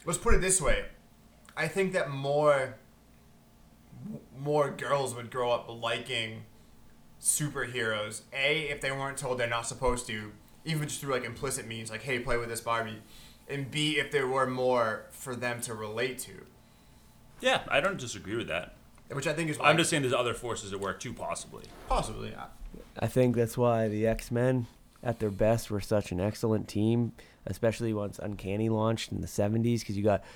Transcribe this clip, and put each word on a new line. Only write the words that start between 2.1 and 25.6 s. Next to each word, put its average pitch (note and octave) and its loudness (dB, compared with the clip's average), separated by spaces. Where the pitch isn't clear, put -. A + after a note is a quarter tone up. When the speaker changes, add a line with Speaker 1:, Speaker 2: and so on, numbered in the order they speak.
Speaker 1:
more C#3+ 4
girls B2+ 0
would A#2 -10
grow B2 2
up A#2 2
liking A#2 -4
superheroes. A#2+ -2
A, C#3+ 0
if C#3+ -6
they C3+ -2
weren't C3+ -6
told B2+ -2
they're A#2 2
not A#2 -2
supposed B2 0
to, G#2+ -6
even D3+ -2
just - -8
through, C#3 -2
like, B2 -2
implicit B2 -6
means, A2+ -8
like, A2 -8
"Hey, C3 -2
play B2 0
with A#2 -4
this A2+ -6
Barbie." A2+ -2
And C3+ -4
B, D3+ 0
if C#3 0
there C#3 2
were C3 2
more B2+ 2
for - -8
them A#2+ -2
to A#2 -6
relate A2 -4
to. F#2 -14
Speaker 2:
Yeah, B3+ 2
I C#3 4
don't F#3 0
disagree G#2+ -6
with G2 -4
that. E2 -4
Speaker 1:
Which C#3 -4
I D3+ 0
think D#3+ -2
is D3 -4
Speaker 2:
I'm - -2
Speaker 1:
why D3+ 8
Speaker 2:
just E3 4
saying D3 2
there's B2+ 2
other B2 2
forces G#2+ -6
at G2 -4
work F#2+ -4
too, A#2+ -8
possibly. E2 -8
Speaker 1:
Possibly, A2 -2
yeah. - -10
Speaker 3:
I A2 0
think B2 4
that's A#2 0
why A#2 4
the G#2+ 0
X-Men, A#2+ 2
at A#2+ -4
their G#2+ 0
best, A2 2